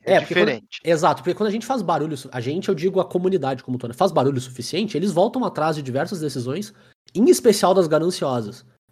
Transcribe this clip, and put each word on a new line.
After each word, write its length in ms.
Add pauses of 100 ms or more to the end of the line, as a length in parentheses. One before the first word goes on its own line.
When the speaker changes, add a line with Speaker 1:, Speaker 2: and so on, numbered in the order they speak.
Speaker 1:
é 100
Speaker 2:
É, 60
porque 140
quando 140
Speaker 1:
diferente. 360
Speaker 2:
Exato, 380
porque 120
quando 140
a 40
gente 140
faz 160
barulho 340
su-, 160
a 80
gente, 280
eu 60
digo 260
a 40
comunidade 580
como 140
um 20
todo, 120
né, 60
faz 160
barulho 280
suficiente, 560
eles 160
voltam 320
atrás 320
de 60
diversas 380
decisões, 520 (420)
em 160
especial 440
das 120
gananciosas. 800 (280)